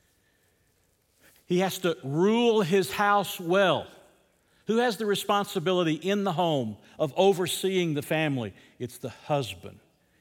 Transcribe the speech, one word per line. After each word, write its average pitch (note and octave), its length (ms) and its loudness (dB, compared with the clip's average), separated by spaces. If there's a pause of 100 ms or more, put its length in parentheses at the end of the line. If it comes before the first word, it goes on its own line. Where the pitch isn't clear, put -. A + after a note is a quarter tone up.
(1500)
he F3+ 120 2
has F#3 200 -2
to E3+ 240 -2
rule G#3+ 580 2
his F#3 300 2
house G3+ 480 0
well. F3 480 2 (800)
Who A3 100 0
has A#3+ 200 2
the A3+ 80 -4
responsibility F#3 880 0
in G3 300 -2
the G3 80 -2
home D3 460 0 (200)
of D3+ 180 -2
overseeing F3+ 800 2
the C#3+ 80 -4
family? C3+ 520 -2 (260)
It's - 180 -10
the B2 120 -10
husband. G2 680 -6 (440)